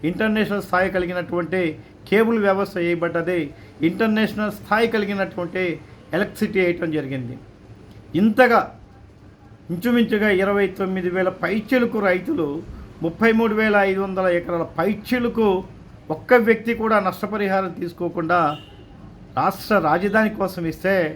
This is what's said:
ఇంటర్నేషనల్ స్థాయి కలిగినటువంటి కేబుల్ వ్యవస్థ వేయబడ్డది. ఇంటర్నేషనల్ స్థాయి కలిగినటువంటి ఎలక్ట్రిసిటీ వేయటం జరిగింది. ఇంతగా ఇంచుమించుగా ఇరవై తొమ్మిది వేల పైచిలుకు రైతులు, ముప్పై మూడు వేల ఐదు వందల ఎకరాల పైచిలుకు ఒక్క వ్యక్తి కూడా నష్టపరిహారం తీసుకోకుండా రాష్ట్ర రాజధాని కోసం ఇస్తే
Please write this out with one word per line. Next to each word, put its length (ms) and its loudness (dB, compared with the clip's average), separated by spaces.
ఇంటర్నేషనల్ 560 -2
స్థాయి 280 0
కలిగినటువంటి 640 -4
కేబుల్ 340 4
వ్యవస్థ 400 0
వేయబడ్డది. 560 0
ఇంటర్నేషనల్ 720 0
స్థాయి 360 2
కలిగినటువంటి 680 -2
ఎలక్ట్రిసిటీ 460 -2
వేయటం 340 0
జరిగింది. 400 -6
ఇంతగా 400 6
ఇంచుమించుగా 560 2
ఇరవై 220 2
తొమ్మిది 380 -2
వేల 120 2
పైచిలుకు 540 0
రైతులు, 400 0
ముప్పై 360 2
మూడు 200 2
వేల 160 2
ఐదు 160 0
వందల 340 0
ఎకరాల 260 -2
పైచిలుకు 720 0
ఒక్క 180 2
వ్యక్తి 240 2
కూడా 180 4
నష్టపరిహారం 640 -2
తీసుకోకుండా 580 -2
రాష్ట్ర 340 0
రాజధాని 500 2
కోసం 240 -2
ఇస్తే 240 0